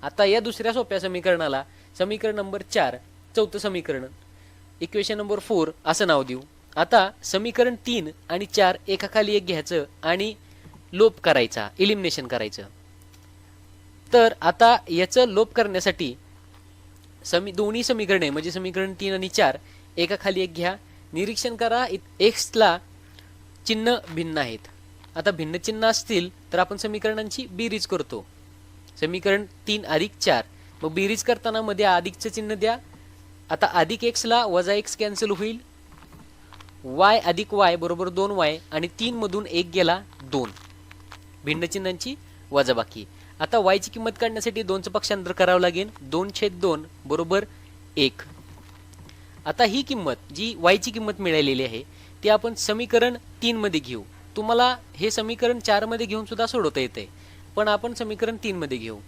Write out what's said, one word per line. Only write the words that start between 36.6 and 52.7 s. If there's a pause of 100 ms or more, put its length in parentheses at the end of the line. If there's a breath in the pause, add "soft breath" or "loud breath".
वाय
अधिक
वाय
बरोबर
दोन
वाय (120)
आणि (120)
तीन
मधून
एक
गेला, (220)
दोन. (960)
भिन्न
चिन्हांची (360 soft breath)
वजाबाकी. (340 loud breath)
आता
वायची
किंमत (120)
काढण्यासाठी
दोनचं
पक्षांतर
करावं
लागेल, (120)
दोन (100)
छेद
दोन (220)
बरोबर (520 loud breath)
एक. (1200 loud breath)
आता
ही
किंमत, (220)
जी
वायची
किंमत
मिळालेली
आहे, (400 loud breath)
ती
आपण
समीकरण (240)